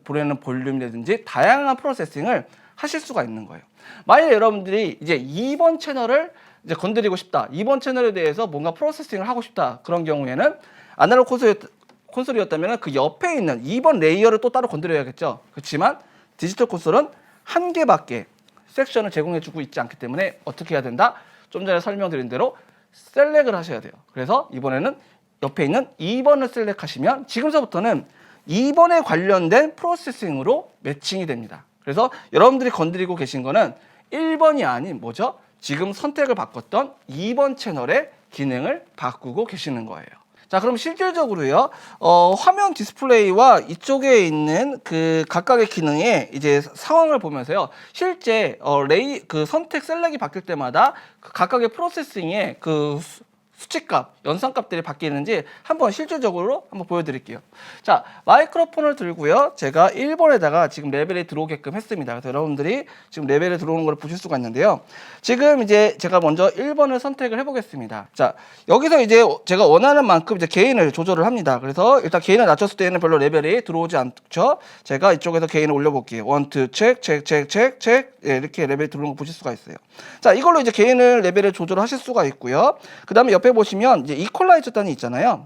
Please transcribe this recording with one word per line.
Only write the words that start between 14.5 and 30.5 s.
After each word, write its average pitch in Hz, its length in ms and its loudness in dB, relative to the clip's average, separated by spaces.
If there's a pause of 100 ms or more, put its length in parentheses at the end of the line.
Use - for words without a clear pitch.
건드려야겠죠. 147 760 -6 (100)
그렇지만 175 480 -2 (380)
디지털 196 300 -4
콘솔은 196 420 0 (340)
한 349 300 -4
개밖에 180 540 -2 (400)
섹션을 233 440 -4
제공해주고 160 500 -6
있지 - 180 -10
않기 - 180 -8
때문에 143 480 -8
어떻게 165 300 -10
해야 139 60 -2
된다? 127 340 0 (340)
좀 180 160 -10
전에 190 140 0
설명드린 175 500 -6
대로 202 260 -2 (380)
셀렉을 294 600 2
하셔야 165 280 -8
돼요. - 100 -18 (220)
그래서 165 400 -2
이번에는 135 420 -4 (480)
옆에 143 220 -4
있는 214 320 -2
이 220 260 -4
번을 277 240 4
셀렉하시면 208 800 -4
지금서부터는 233 800 -2 (400)
이 240 260 -2
번에 339 300 4
관련된 190 720 2
프로세싱으로 240 1040 -4